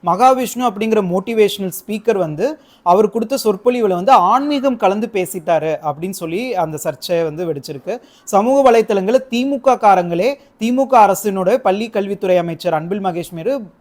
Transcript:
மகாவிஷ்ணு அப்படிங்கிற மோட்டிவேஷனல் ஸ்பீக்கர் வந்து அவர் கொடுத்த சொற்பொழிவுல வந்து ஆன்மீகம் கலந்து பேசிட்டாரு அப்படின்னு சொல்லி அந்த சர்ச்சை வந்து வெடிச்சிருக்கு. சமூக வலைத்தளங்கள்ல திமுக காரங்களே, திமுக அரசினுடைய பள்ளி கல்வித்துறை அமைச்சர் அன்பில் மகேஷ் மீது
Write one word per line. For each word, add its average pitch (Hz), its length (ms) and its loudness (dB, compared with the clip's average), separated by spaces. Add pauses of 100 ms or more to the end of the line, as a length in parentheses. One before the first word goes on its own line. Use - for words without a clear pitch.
மகாவிஷ்ணு 247 640 2
அப்படிங்கிற 208 440 -2
மோட்டிவேஷனல் 196 580 0 (120)
ஸ்பீக்கர் 214 340 -2
வந்து 180 400 -4 (240)
அவர் 190 280 4
கொடுத்த 226 340 -4
சொற்பொழிவுல 214 500 0
வந்து 196 180 2
ஆன்மீகம் 254 640 2
கலந்து 214 360 0
பேசிட்டாரு 165 720 -2
அப்படின்னு 156 280 -6
சொல்லி 190 440 -6
அந்த 160 280 -4
சர்ச்சை 170 420 -2
வந்து 160 280 -4
வெடிச்சிருக்கு. 143 480 -10 (240)
சமூக 254 460 4
வலைத்தளங்கள்ல 220 600 2
திமுக 254 460 0
காரங்களே, 190 580 2 (260)
திமுக 247 320 0
அரசினுடைய 196 640 2
பள்ளி 214 360 -2
கல்வித்துறை 196 460 -2
அமைச்சர் 170 380 -2
அன்பில் 175 300 -4
மகேஷ் 175 280 -6
மீது 214 280 -6 (200)